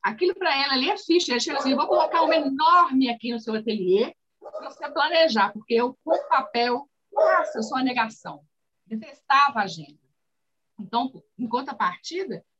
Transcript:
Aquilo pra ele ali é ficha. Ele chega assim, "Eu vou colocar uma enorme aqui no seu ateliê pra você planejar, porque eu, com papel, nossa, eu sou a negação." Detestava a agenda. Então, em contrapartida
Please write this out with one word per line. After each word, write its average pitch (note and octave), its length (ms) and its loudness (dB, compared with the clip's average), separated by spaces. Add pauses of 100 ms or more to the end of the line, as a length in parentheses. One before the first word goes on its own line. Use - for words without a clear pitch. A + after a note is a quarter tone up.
Aquilo F4 320 -2
pra F4 260 -2
ele C4+ 120 -2
ali C4+ 180 0
é G#4 80 -2
ficha. E4+ 320 2
Ele A#3+ 100 0
chega C#4+ 180 -4
assim, C4+ 120 -2
"Eu B3+ 60 0
vou D4+ 100 0
colocar - 360 2
uma E4 120 2
enorme C#4+ 720 4
aqui A#3 240 -6
no A#3 60 -6
seu A3 160 -6
ateliê G#3+ 580 0 (280)
pra - 280 -14
você D4 220 -12
planejar, D4+ 640 2
porque A3 220 -6
eu, B3 300 0
com - 240 -2
papel, B3 600 -2 (240)
nossa, - 460 2
eu A3 40 -4
sou C4 160 -4
a C4 60 0
negação." A3 560 -4 (440)
Detestava C4+ 760 0
a - 20 0
agenda. E3 380 -10 (800)
Então, A#3+ 320 -4 (260)
em A#3 80 -6
contrapartida A#3+ 1000 -6 (160)